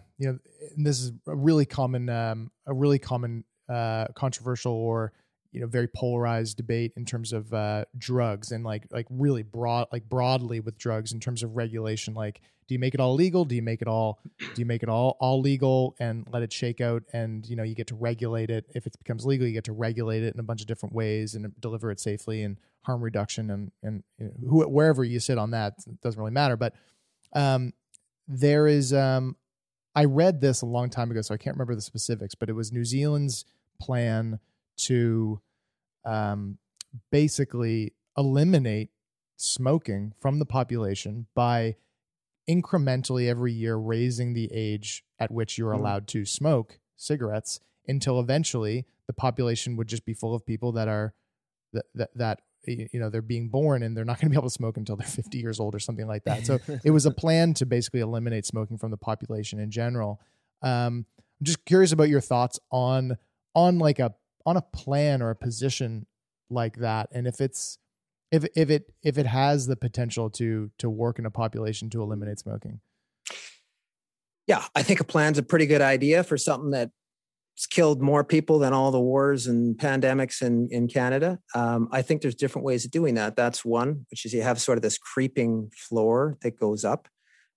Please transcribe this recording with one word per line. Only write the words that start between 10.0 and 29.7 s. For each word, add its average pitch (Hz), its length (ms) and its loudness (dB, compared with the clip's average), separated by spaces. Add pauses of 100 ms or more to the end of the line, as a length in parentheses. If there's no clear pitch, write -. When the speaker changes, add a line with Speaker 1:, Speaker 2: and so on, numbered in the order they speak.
Speaker 1:
broadly 123 500 0
with 110 180 -8
drugs 110 360 -4
in 113 80 -10
terms 120 200 -6
of 113 140 -6
regulation. 110 580 -4
Like, 107 280 -8 (260)
do 131 80 -4
you 120 40 -2
make 127 140 0
it 135 60 0
all 127 160 4
legal? 175 300 4
Do 123 100 -2
you 117 60 0
make 113 200 -2
it 113 60 -6
all, 110 320 0 (200)
do - 220 -8
you 117 40 -2
make 117 180 -2
it 113 60 -2
all, 120 320 2
all 131 180 4
legal 131 580 2
and 113 320 -6
let 120 140 -2
it 113 80 -6
shake 120 300 -4
out? 117 220 -2 (100)
And, 113 340 -6
you 120 80 -8
know, 113 80 -4
you 110 120 -6
get 113 120 -6
to 117 80 -10
regulate 113 540 -2
it. 110 160 -4 (100)
If 117 100 -8
it - 120 -12
becomes 113 280 -8
legal, 131 220 2
you 113 60 -2
get 110 120 -4
to 110 80 -8
regulate 113 480 -2
it 113 120 -2
in 120 80 -10
a - 20 -6
bunch 110 160 -6
of 107 80 -14
different 110 260 -8
ways 110 400 -2
and 107 280 -10
deliver 113 300 -6
it 98 100 -8
safely 110 420 -6
and 101 140 -6 (240)
harm 123 200 -4
reduction 110 500 -4
and, 101 200 -8 (100)
and, 107 220 -8 (160)
you 110 60 -10
know, 120 240 -8
who, 156 180 6
wherever 139 380 4
you 120 160 -2
sit 127 160 0
on 110 140 -2
that, 107 240 -2 (120)
it 117 140 -18
doesn't 110 180 -6
really 110 140 -6
matter. 135 240 2
But, 120 160 -2 (600)
um, 131 380 2 (540)
there 147 420 4
is, 139 260 4
um, 131 420 2 (600)